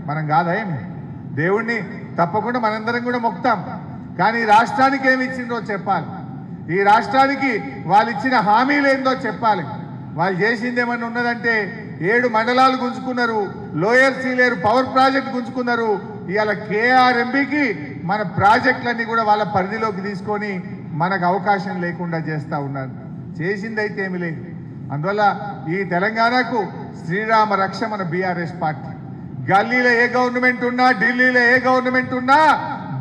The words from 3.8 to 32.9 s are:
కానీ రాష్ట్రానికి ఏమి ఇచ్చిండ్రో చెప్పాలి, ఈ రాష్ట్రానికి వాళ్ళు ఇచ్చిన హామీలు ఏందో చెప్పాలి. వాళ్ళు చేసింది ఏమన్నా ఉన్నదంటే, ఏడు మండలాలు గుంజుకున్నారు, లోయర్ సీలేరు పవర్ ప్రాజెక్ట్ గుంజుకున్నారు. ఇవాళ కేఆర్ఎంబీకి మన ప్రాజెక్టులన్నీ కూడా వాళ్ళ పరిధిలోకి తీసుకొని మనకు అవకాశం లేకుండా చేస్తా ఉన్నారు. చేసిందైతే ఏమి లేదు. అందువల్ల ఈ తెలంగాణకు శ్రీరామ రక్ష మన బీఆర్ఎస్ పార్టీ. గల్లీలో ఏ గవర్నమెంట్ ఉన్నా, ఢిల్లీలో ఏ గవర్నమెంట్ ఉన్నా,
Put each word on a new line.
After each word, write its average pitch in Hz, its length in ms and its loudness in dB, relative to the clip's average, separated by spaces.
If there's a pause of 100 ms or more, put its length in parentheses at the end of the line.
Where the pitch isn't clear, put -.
కానీ 226 260 2
రాష్ట్రానికి 262 640 4
ఏమి 262 180 2
ఇచ్చిండ్రో 240 340 -6
చెప్పాలి, 196 460 -2 (680)
ఈ 196 80 2
రాష్ట్రానికి 254 800 4 (220)
వాళ్ళు 220 260 4
ఇచ్చిన 262 240 0
హామీలు 254 520 4
ఏందో 262 260 2
చెప్పాలి. 214 500 0 (500)
వాళ్ళు 175 260 0
చేసింది 240 420 0
ఏమన్నా 233 260 -2
ఉన్నదంటే, 233 720 -2 (220)
ఏడు 233 260 2
మండలాలు 247 500 4
గుంజుకున్నారు, 240 760 -2 (200)
లోయర్ 247 400 4
సీలేరు 254 420 0
పవర్ 233 380 2
ప్రాజెక్ట్ 269 360 2
గుంజుకున్నారు. 240 680 -2 (300)
ఇవాళ 208 240 2
కేఆర్ఎంబీకి 247 1500 2
మన 202 180 -2
ప్రాజెక్టులన్నీ 233 840 2
కూడా 226 180 0
వాళ్ళ 214 200 4
పరిధిలోకి 196 580 -2
తీసుకొని 202 600 -6 (280)
మనకు 175 340 0
అవకాశం 190 560 0
లేకుండా 175 360 -4
చేస్తా 156 420 -4
ఉన్నారు. 135 300 -6 (520)
చేసిందైతే 202 640 -4
ఏమి 180 140 -6
లేదు. 160 260 -6 (480)
అందువల్ల 190 600 0 (160)
ఈ 190 140 -2
తెలంగాణకు 226 840 0 (400)
శ్రీరామ 214 480 2
రక్ష 190 300 0
మన 214 200 -4
బీఆర్ఎస్ 175 580 -2
పార్టీ. 156 280 -4 (640)
గల్లీలో 240 360 4
ఏ 240 180 4
గవర్నమెంట్ 247 580 0
ఉన్నా, 254 260 4
ఢిల్లీలో 247 480 2
ఏ 240 200 6
గవర్నమెంట్ 254 540 2
ఉన్నా, 254 240 4 (640)